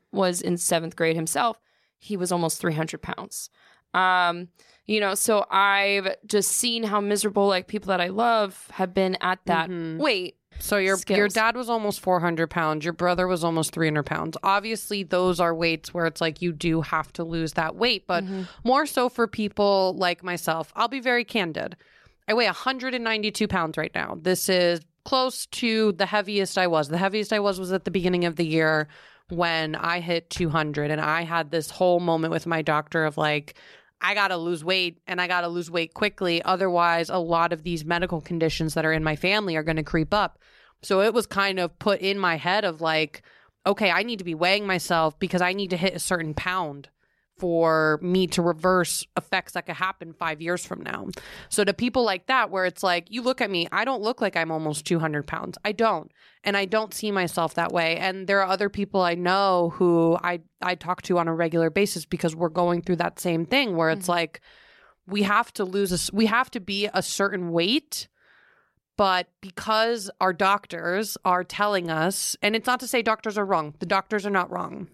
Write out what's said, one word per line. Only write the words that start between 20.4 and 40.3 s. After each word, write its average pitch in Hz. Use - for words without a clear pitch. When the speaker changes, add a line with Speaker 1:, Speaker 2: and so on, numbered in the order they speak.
Speaker 2:
I'll 226
be 262
very 240
candid. -
I 214
weigh 233
a 185
hundred 254
and 240
ninety-two 214
pounds 165
right 156
now. -
This 180
is 175
close 262
to 220
the 180
heaviest 202
I 185
was. 156
The 165
heaviest 196
I 214
was 202
was 185
at 190
the 185
beginning 175
of 170
the 170
year 156
when 165
I 170
hit 170
two 170
hundred, 147
and 151
I 156
had 160
this 156
whole 180
moment 165
with 160
my 165
doctor 151
of, 151
like, 151
I 185
gotta 196
lose 165
weight, 180
and 180
I 180
gotta 175
lose 170
weight 165
quickly. 180
Otherwise, 170
a 185
lot 170
of 160
these 165
medical 170
conditions 160
that 160
are 160
in 156
my 156
family 190
are 156
gonna 156
creep 160
up. 208